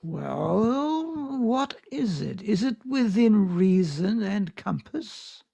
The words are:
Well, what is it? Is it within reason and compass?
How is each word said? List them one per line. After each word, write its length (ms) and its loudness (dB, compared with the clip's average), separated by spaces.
Well, 1400 -2
what 360 0
is 300 -2
it? 200 -6
Is 220 0
it 220 -4
within 720 4
reason 680 2
and 320 -2
compass? 880 -8